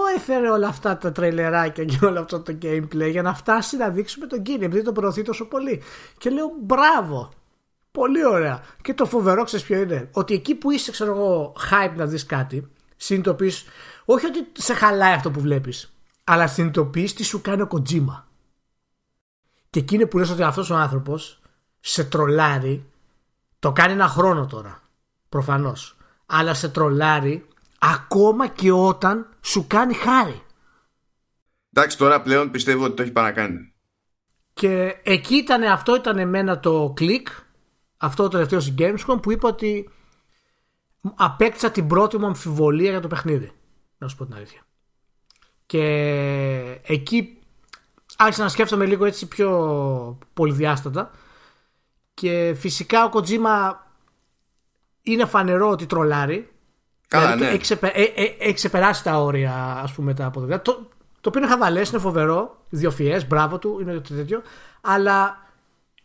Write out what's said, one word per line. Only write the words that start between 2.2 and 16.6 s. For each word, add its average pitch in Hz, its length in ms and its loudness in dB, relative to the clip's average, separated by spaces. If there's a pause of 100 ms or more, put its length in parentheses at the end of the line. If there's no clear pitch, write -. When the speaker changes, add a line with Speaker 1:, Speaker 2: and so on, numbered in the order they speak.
Speaker 1:
αυτό 170 200 -6
το 160 220 -10
gameplay, 156 480 -2
για 175 120 -2
να 175 120 -2
φτάσει 226 420 -2
να 226 140 -2
δείξουμε 208 360 -6
τον 247 160 -8
Κίλι, 220 220 -4
επειδή 185 180 0
τον 220 120 -4
προωθεί 202 280 -2
τόσο 220 220 -6
πολύ». 269 380 -6 (360)
Και 240 120 -2
λέω, 302 300 -2
«Μπράβο, 214 720 2 (580)
πολύ 269 360 2
ωραία». 156 360 0 (200)
Και - 120 -4
το 254 120 0
φοβερό, 208 380 2
ξέρεις - 220 -6
ποιο 196 140 0
είναι; 170 320 -4
Ότι 196 220 -2
εκεί 226 200 -2
που 285 160 -4
είσαι, 277 200 -2
ξέρω 214 200 -4
εγώ, 185 440 0 (160)
hype 196 260 2
να 160 100 -4
δεις 151 200 -6
κάτι, 135 420 -6 (280)
συνειδητοποιείς, 190 680 -2 (400)
όχι 254 220 4
ότι 330 260 -4
σε - 220 -2
χαλάει 196 380 4
αυτό 160 180 -2
που 143 100 -4
βλέπεις, 135 520 -4 (320)
αλλά 170 220 4
συνειδητοποιείς 165 680 -2